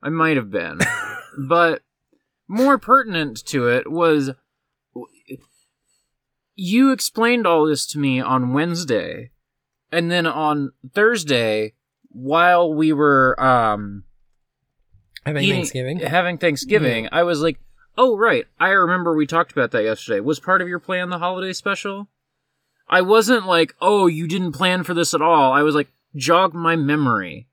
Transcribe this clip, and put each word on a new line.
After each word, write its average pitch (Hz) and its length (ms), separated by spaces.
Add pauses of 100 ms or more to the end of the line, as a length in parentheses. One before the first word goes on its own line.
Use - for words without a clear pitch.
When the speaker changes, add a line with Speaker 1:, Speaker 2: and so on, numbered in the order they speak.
Speaker 1:
I - 60
might 160 280
have 110 140
been. 82 340
Speaker 2:
<laughs> - 40 (600)
Speaker 1:
But 170 340 (640)
more 254 300
pertinent 190 680
to 123 220
it 123 220
was 156 400 (640)
w-, - 440 (1160)
you 220 340
explained 233 560
all 165 200
this 147 220
to 147 100
me 131 220
on 127 320
Wednesday. 131 760 (600)
And 170 200
then 175 160
on 147 460 (200)
Thursday, 131 840 (360)
while 170 600
we 156 200
were, 139 500
um, 107 600 (1200)
Speaker 2:
Having 143 200
Speaker 1:
eating, 196 120
Speaker 2:
Thanksgiving. 131 440
Speaker 1:
having 170 380
Thanksgiving, 139 680
Speaker 2:
Yeah. 110 80
Speaker 1:
I 165 100
was 175 200
like, 165 160 (380)
"Oh, 247 200
right. 196 300 (120)
I 175 120
remember 180 440
we 156 120
talked 160 260
about 123 200
that 113 120
yesterday. 110 360
Was 143 200
part 185 220
of 175 60
your 180 100
plan 180 320
the 180 80
holiday 185 340
special?" 196 560 (800)
I 185 140
wasn't 214 440
like, 165 340
"Oh, 196 260
you 165 200
didn't 180 260
plan 180 320
for 180 100
this 170 200
at 151 80
all." 151 300
I 143 100
was 151 120
like, 147 140 (280)
"Jog 165 380
my 165 220
memory. 127 760